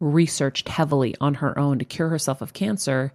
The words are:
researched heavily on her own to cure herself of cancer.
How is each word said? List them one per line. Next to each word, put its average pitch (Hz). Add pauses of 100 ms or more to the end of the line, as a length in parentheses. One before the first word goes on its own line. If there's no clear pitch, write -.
researched 151
heavily 143
on 143
her 135
own 139
to 110
cure -
herself 147
of -
cancer. 139